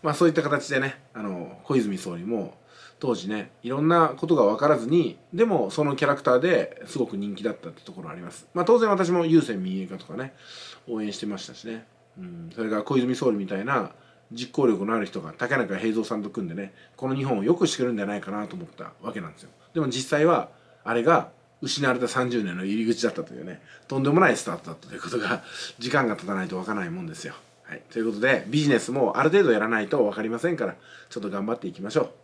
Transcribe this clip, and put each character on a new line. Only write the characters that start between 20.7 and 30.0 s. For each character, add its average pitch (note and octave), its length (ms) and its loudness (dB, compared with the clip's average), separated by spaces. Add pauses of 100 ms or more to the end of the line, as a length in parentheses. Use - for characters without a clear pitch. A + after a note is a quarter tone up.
あ A2+ 80 -2
れ A#2 100 2
が D3+ 260 4 (320)
失 C#3+ 240 -2
わ B2+ 80 4
れ B2 60 -2
た B2 80 0
三 B2+ 220 0
十 A#2+ 120 0
年 F2+ 140 -4
の F#2 80 -6
入 G#2+ 220 -2
り A2+ 80 2
口 A2+ 100 -2
だ A2+ 60 2
っ - 40 -4
た E2 120 -6
と - 80 -16
い B1 80 -12
う D#2 40 -10
ね、 - 160 -14 (280)
と C3+ 100 -2
ん C3+ 40 0
で C#3 80 2
も E3+ 100 6
な E3 80 8
い A2 80 2
ス - 80 -10
タ - 80 -6
ー E3+ 60 -8
ト - 80 -18
だ - 60 -12
っ - 60 -16
た - 80 -20
と - 80 -14
い - 20 -12
う - 40 -12
こ - 80 -10
と A#2+ 100 -2
が、 G#2+ 240 -4 (340)
時 B2 140 -6
間 C3+ 160 2
が G#2 80 0
経 F2+ 100 -14
た G2 100 -4
な F#2 100 -2
い - 20 -8
と F#2 100 -6
わ F#2 60 -6
か G#2 100 -6
ら G2+ 60 -4
な F#2 60 -4
い E2+ 40 -6
も F2+ 120 -8
ん E2+ 40 -10
で D#2+ 100 -12
す - 100 -14
よ。 - 80 -10 (300)
は - 120 -14
い。 - 60 -16 (100)
と A#2 80 -6
い A2 40 0
う - 20 0
こ A2+ 80 0
と G#2 80 -4
で、 B2+ 260 2
ビ C#3+ 140 2
ジ C#3+ 80 4
ネ A#2+ 100 6
ス - 120 -4
も B2+ 260 2
あ C3 60 2
る D#3 60 6
程 G3 140 6
度 C#3 80 6
や G#2+ 80 4
ら A2 80 0
な A2+ 140 0
い G2 80 -6
と C3 160 2